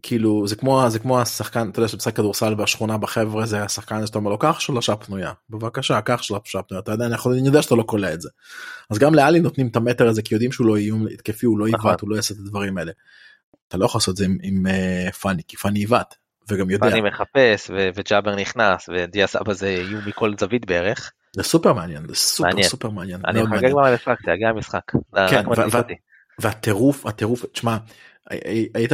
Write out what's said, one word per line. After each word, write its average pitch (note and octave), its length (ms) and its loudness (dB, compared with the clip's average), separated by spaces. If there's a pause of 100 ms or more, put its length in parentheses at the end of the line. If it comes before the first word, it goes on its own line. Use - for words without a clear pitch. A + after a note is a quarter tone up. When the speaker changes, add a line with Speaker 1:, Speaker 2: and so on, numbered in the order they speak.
Speaker 1:
כאילו, G#2+ 440 2
זה G#2 100 -4
כמו, C3 320 4
זה A2 100 0
כמו B2 220 2
השחקן, A2+ 500 -4
אתה - 80 -6
יודע, A2+ 100 4
שמשחק A2+ 280 -4
כדורסל G#2+ 380 0
בשכונה A2 440 -2
בחבר'ה, A2 480 -2
זה G#2 160 -2
השחקן G#2+ 440 -6
שאתה G#2+ 120 -4
אומר G#2 120 -2
לו, G#2 80 -2
"קח D#3 220 2
שלושה A#2 360 -2
פנויה, F3 360 -8 (180)
בבקשה, A2+ 500 -2
קח A#2+ 220 -2
שלושה - 400 -6
פנויה", F#2 200 -10
אתה A2+ 100 -6
יודע, A#2 140 -2
אני A#2 80 -2
יכול, B2 180 0
אני C3 140 2
יודע D3 160 6
שאתה - 120 2
לא A#2 80 4
קולע G2+ 300 -2
את D#2+ 80 -6
זה. - 80 -14 (600)
אז G#2+ 80 0
גם D3+ 160 6
לעלי D3+ 260 8
נותנים C3+ 260 0
את A#2 100 -2
המטר A#2 320 4
הזה, G#2+ 140 2
כי A2+ 120 -2
יודעים A#2+ 180 0
שהוא A#2 140 0
לא G#2+ 100 6
איום G#2+ 300 0
התקפי, - 400 -6
הוא G#2+ 120 4
לא G#2+ 100 2
Speaker 2:
נכון. A#2 120 2
Speaker 1:
עיוות, G2 200 2
הוא G#2 100 -6
לא G#2+ 60 0
יעשה G#2 180 -4
את G#2 40 -14
הדברים G2+ 400 -6
האלה. E2 140 -6 (760)
אתה - 80 -6
לא F#2 80 2
יכול - 140 0
לעשות F#2+ 140 0
את F2+ 40 -4
זה G2 80 0
עם, F#2 180 0
עם, F#2+ 240 0
אה, F#2 460 0
פאני, F#2+ 360 -2
כי - 80 -18
פאני G#2 220 -2
עיוות, G#2 360 0 (360)
וגם F#2+ 200 0
יודע. G#2+ 200 4
Speaker 2:
פאני A2+ 100 2
מחפש, G#2 680 2
ו-, F#2+ 240 0
וג'אבר G2+ 420 0
נכנס, G2 520 0
ודיאס F2+ 480 0
אבא G#2+ 160 -2
זה G2 160 -2
איום F#2+ 380 -4
מכל G#2 340 -2
זווית A#2 260 -2
בערך. F#2 460 -2 (240)
Speaker 1:
זה F#2 60 -4
סופר E3+ 300 2
מעניין, E2 360 -6
זה - 60 -14
סופר, - 340 0
Speaker 2:
מעניין. F#2 200 2
Speaker 1:
סופר A#2 220 -4
מעניין, F#2 360 -8
Speaker 2:
אני A2 120 0
Speaker 1:
מאוד A2+ 60 4
Speaker 2:
מחכה A2 100 0
Speaker 1:
מעניין. B2+ 180 4
Speaker 2:
כבר C#3 180 4
למשחק, A#2+ 340 0
זה F#2 60 -2
יגיע G#2 180 2
המשחק. G#2 460 -4
זה - 260 0 (100)
Speaker 1:
כן, A2+ 80 6
Speaker 2:
רק G2 100 0
Speaker 1:
וה-, - 20 -4
Speaker 2:
מדליק G#2+ 240 2
Speaker 1:
וה-, - 60 4
Speaker 2:
אותי. - 140 -4 (440)
Speaker 1:
והטירוף, A2+ 680 0
הטירוף, A2+ 400 -2
תשמע, A#2 300 -4 (540)
הי-, - 140 -6
הי-, A2 300 -2
היית, A#2 200 0